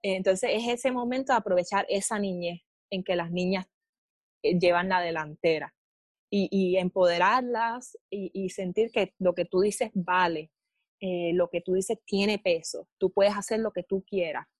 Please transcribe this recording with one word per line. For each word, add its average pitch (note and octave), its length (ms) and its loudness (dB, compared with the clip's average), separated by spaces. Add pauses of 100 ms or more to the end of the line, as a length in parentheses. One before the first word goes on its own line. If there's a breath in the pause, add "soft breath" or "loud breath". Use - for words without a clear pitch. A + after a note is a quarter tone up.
Entonces F#3+ 500 0
es A#3 140 -2
ese A#3+ 240 0
momento B3+ 400 -2
de A#3+ 60 4
aprovechar G3 500 0
esa G3+ 300 -2
niñez F3 440 -4 (280)
en F#3 140 -6
que F3+ 120 -2
las E3+ 160 -4
niñas, F#3 360 -2 (720)
eh, E3+ 160 2
llevan F3 320 4
la F#3 100 2
delantera D#3 760 -2 (560)
y, F#3+ 200 0
y F#3 260 2
empoderarlas A3 1200 2 (100)
y, F#3+ 240 -8
y F#3+ 160 -4
sentir G3 420 -2
que G3 280 0
lo F3+ 160 2
que F3 100 -2
tú F#3 160 0
dices G#3 320 0
vale, F3 580 0 (480)
eh, F3 360 -2
lo F3 140 2
que E3+ 120 -4
tú F#3 120 -2
dices F#3+ 300 -2
tiene G3+ 360 0
peso, - 480 -2 (100)
tú F#3+ 140 0
puedes G3+ 260 4
hacer G#3+ 220 -2
lo A3 120 -2
que F3 120 -6
tú F#3+ 200 -4
quieras. D#3+ 440 -4 (120)